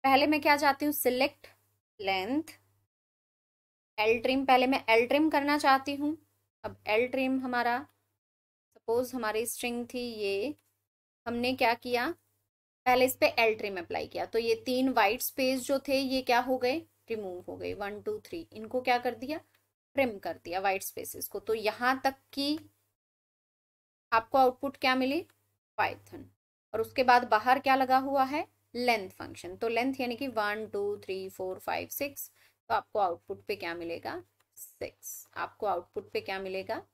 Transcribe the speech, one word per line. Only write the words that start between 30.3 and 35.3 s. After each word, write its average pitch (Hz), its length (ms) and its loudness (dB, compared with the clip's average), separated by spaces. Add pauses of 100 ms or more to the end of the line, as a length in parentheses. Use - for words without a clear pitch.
टू, 202 300 -4
थ्री, 190 320 -8
फोर, 185 300 -8
फाइव, 170 300 -6
सिक्स, - 440 -10 (360)
तो 233 60 0
आपको 214 240 -2
आउटपुट 190 460 -4
पे 202 120 -6
क्या 170 180 -8
मिलेगा? 170 500 -8 (320)
सिक्स। - 800 -14